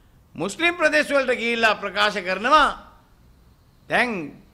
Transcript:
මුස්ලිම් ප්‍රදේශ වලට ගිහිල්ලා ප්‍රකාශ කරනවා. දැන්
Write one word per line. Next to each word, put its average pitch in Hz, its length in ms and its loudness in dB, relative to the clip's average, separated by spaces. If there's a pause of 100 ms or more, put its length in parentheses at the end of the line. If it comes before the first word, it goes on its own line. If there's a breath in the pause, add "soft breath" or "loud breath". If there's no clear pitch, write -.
(340 soft breath)
මුස්ලිම් 320 420 -2
ප්‍රදේශ 302 340 2
වලට 262 260 0
ගිහිල්ලා 226 400 0
ප්‍රකාශ 202 440 -2
කරනවා. 220 500 2 (1200)
දැන් 190 440 -2 (220)